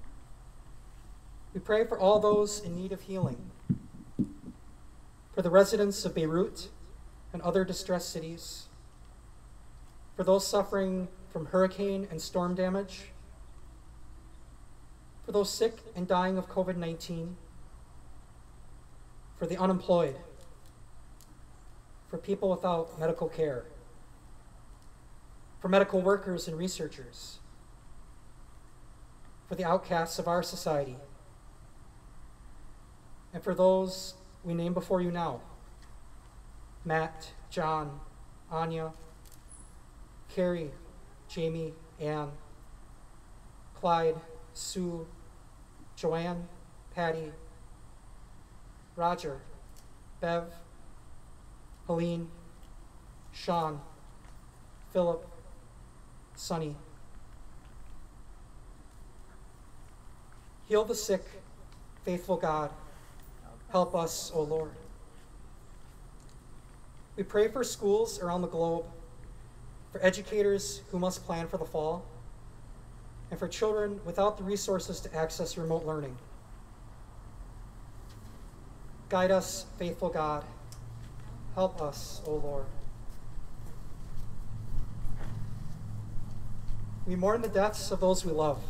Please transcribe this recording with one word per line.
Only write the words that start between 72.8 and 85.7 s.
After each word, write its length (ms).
and 80
for 120
children 560
without 320
the 60
resources 580
to 120
access 440
remote 280
learning. 320
Guide 220
us, 340
faithful 300
God. 380
Help 260
us, 440
O 100
Lord. 320